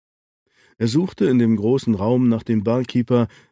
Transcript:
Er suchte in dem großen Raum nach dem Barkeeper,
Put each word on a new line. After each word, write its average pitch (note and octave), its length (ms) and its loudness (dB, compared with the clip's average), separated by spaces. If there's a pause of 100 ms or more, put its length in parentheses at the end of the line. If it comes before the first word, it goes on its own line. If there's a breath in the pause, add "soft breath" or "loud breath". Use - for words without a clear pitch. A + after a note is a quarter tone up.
(800 soft breath)
Er A2+ 100 0
suchte F3 380 -2
in B2+ 120 2
dem A2+ 180 2
großen A2+ 380 0
Raum A#2+ 360 0
nach A2+ 120 -2
dem A2 220 -2
Barkeeper, A#2+ 640 0 (240 soft breath)